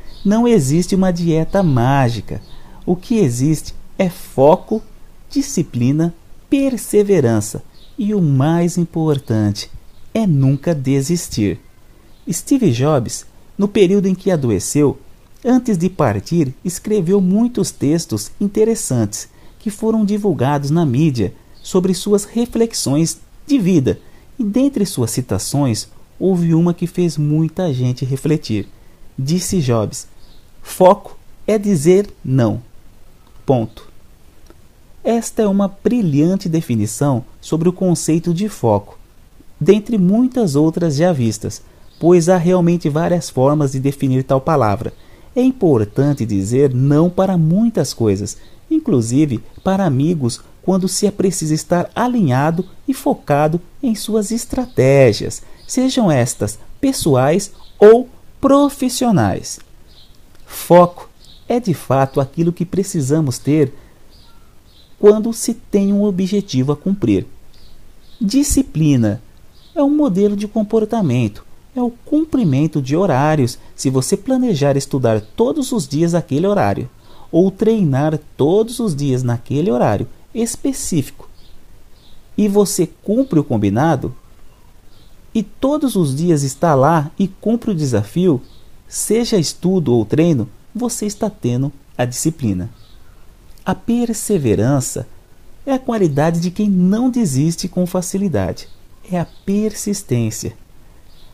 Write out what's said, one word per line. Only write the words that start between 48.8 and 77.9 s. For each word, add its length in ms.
para 220
amigos, 560
quando 260
se 180
é 40
preciso 420
estar 420
alinhado 720
e 60
focado 640
em 120
suas 360
estratégias, 1120
sejam 440
estas 480
pessoais 720
ou 300
profissionais. 1200
Foco 640
é 140
de 140
fato 480
aquilo 320
que 100
precisamos 720
ter 380
quando 360
se 180
tem 400
um 120
objetivo 680
a 40
cumprir. 500
Disciplina 1040
é 80
um 120
modelo 400
de 140
comportamento, 960
é 60
o 80
cumprimento 920
de 160
horários. 640
Se 140
você 260
planejar 640
estudar 420
todos 520
os 140
dias 280
aquele 320
horário, 420
ou 200
treinar 680